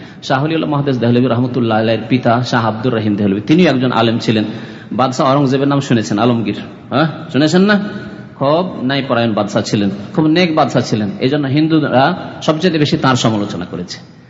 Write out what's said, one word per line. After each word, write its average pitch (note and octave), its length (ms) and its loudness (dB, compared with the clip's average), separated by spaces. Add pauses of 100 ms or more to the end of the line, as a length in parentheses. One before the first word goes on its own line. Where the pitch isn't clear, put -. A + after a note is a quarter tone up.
(220)
শাহ C3+ 220 0
ওলিউল্লাহ D#3+ 260 -2
মুহাদ্দিস C#3 280 0
দেহলভী A#2+ 280 2
রহমতুল্লাহ A#2+ 520 0
আলাইহির A2 300 0
পিতা A#2+ 340 2
শাহ A#2+ 240 0
আব্দুর A#2 280 -2
রহিম G#2+ 220 0
দেহলভী, G2+ 240 0
তিনিও D#3+ 300 4
একজন B2+ 220 0
আলেম A2+ 260 2
ছিলেন। A2 260 0 (480)
বাদশাহ B2+ 340 0
আওরঙ্গজেবের C3+ 420 2
নাম C#3+ 120 2
শুনেছেন, A2+ 380 0
আলমগীর, A2 380 0 (340)
হ্যাঁ, C3+ 160 2 (260)
শুনেছেন D#3 300 4
না? G#3 180 4 (540)
খুব D#3 500 -2
ন্যায়পরায়ণ B2 480 0
বাদশাহ G#2 300 0
ছিলেন, G2+ 280 0 (240)
খুব D#3 120 2
নেক E3 280 2
বাদশাহ C3+ 280 2
ছিলেন। G#2+ 280 -2 (100)
এই C3 80 0
জন্য C#3+ 200 -2
হিন্দুরা D3 680 2 (260)
সবচেয়ে F#3 360 0
বেশি D#3 200 2
তার C3 180 2
সমালোচনা G#2 480 -2
করেছে। F2+ 340 -10 (320)